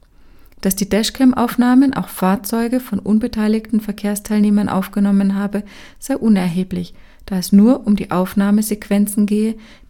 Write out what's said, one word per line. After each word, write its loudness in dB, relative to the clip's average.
Dass 0
die -4
Dashcam-Aufnahmen 2
auch -4
Fahrzeuge -2
von -6
unbeteiligten 0
Verkehrsteilnehmern 0
aufgenommen 0
habe, -4
sei -6
unerheblich, -2
da -4
es -2
nur 4
um 2
die -8
Aufnahmesequenzen 0
gehe, -2